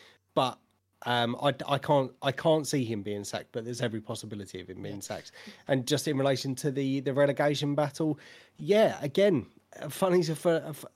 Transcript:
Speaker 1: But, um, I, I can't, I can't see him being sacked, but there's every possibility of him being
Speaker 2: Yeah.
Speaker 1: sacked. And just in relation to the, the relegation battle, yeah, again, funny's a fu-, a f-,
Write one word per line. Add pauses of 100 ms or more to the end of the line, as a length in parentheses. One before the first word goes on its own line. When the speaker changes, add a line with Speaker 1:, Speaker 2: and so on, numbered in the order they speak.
(360)
Speaker 1:
But, (460)
um,
I, (140)
I
can't, (100)
I
can't
see
him
being
sacked,
but
there's
every
possibility
of
him
being
Speaker 2:
Yeah.
Speaker 1:
sacked. (380)
And
just
in
relation
to
the,
the
relegation
battle, (380)
yeah,
again, (440)
funny's
a
fu-,
a
f-, (100)